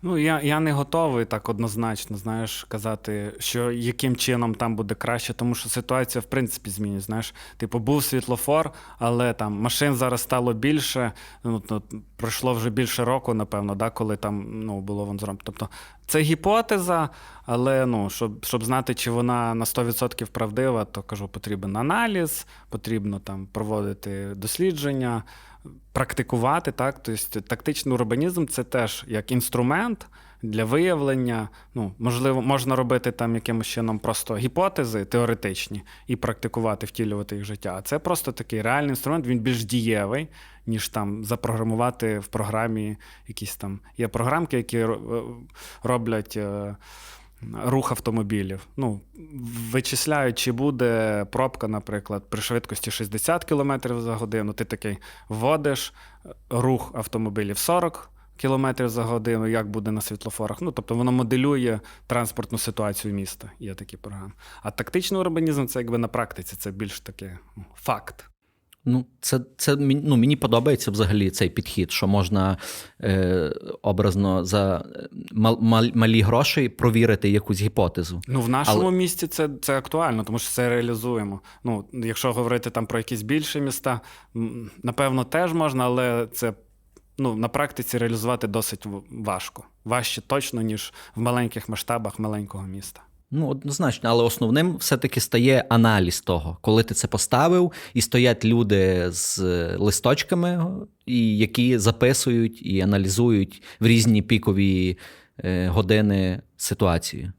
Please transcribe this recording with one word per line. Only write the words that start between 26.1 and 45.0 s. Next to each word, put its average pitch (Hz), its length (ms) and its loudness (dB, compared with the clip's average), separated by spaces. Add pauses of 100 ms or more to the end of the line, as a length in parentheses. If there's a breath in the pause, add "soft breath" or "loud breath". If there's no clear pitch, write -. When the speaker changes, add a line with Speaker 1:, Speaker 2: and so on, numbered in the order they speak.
Speaker 1:
так? 131 300 -2
Тобто 110 380 -6
тактичний 131 540 -2
урбанізм — 135 540 0
це - 160 -4
теж - 440 -2
як 107 240 -4
інструмент 131 760 0 (360 soft breath)
для 110 220 0
виявлення. 131 840 2 (260 soft breath)
Ну, 101 240 -4
можливо, 123 440 2
можна 131 340 2
робити 123 360 2
там 117 220 -2
якимось 113 320 -2
чином 113 320 -2
просто 110 380 -4
гіпотези 120 680 0
теоретичні 107 800 -2 (240 loud breath)
і 123 100 -2
практикувати, 113 680 -2
втілювати 104 500 -6
їх 101 80 -8
в - 20 -12
життя. 101 320 -8
А 98 40 -12
це 147 160 -4
просто 160 340 -2
такий 110 300 -6
реальний 139 280 2
інструмент, 139 360 -2
він 123 140 0
більш 113 240 0
дієвий, 113 640 0 (380 loud breath)
ніж 110 220 -4
там 104 360 -4
запрограмувати 113 920 -2
в 101 80 -10
програмі 107 680 -4 (320 loud breath)
якісь 107 280 -10
там. 98 240 -10 (160 soft breath)
Є 117 120 -2
програмки, 135 480 0
які 117 280 0
ро-, 113 340 -4